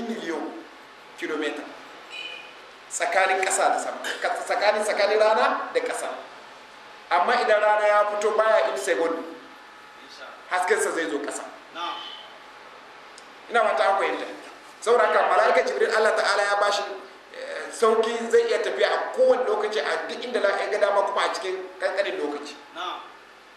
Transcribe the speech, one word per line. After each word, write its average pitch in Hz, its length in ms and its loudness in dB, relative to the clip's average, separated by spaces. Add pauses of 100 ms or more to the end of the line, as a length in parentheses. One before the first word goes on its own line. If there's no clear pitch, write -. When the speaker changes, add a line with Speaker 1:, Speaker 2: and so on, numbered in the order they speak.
Speaker 1:
million 165 360 -6 (760)
kilomita. 151 440 -6 (1300)
Tsakanin 370 560 2
ƙasa - 300 2
da - 40 0
sama. - 200 -6 (240)
Ka-, 175 160 -2
tsakanin, 208 460 2
tsakanin 208 340 2
rana 220 560 2
da - 60 2
ƙasa. - 280 -4 (1000)
Amma 202 300 2
idan 214 200 4
rana 214 260 4
ya 208 120 6 (160)
fito 214 220 0
baya 220 340 4
in 196 80 -4
second, 165 380 0 (1300)
haskensa 180 440 0
zai 160 160 -2
zo 143 80 -2
ƙasa. - 240 -8 (320)
Speaker 2:
Na'am. 170 220 -6 (1500)
Speaker 1:
Ina 233 100 4
fata 214 240 2
an 196 140 4
fahimta. - 280 -2 (540)
Saboda 226 300 4
haka 208 160 4
mala'ika - 400 4
Jibril 220 240 0
Allah 220 240 2
Ta'ala 202 280 2
ya 202 180 0
bashi, 208 220 0 (520)
eh, - 380 -10
sauki 226 420 2 (160)
zai 233 160 6
iya 233 160 0
tafiya 190 260 2
a - 100 0 (140)
kowane 254 320 4
lokaci 214 380 0
a - 240 -2
duk 233 160 -8
inda 240 180 -2
la-, 202 160 2
ya - 140 -4
ga 202 80 -2
dama 202 240 2
kuma 175 240 0
a 165 80 -2
cikin 185 220 -6 (240)
kankanin 190 420 -2
lokaci. 147 320 -6 (220)
Speaker 2:
Na'am. 170 240 -8 (560)